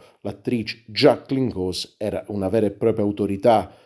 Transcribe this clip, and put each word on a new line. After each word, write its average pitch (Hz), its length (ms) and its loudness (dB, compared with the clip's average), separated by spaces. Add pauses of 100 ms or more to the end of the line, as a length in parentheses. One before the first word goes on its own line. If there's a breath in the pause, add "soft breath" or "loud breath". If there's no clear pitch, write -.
(220 soft breath)
l'attrice 110 680 -6
Jacqueline 127 640 2
Rose 92 460 -6
era 101 300 -4
una 98 220 -4
vera 107 160 2
e 98 60 0
propria 110 320 0
autorità 101 680 2 (120)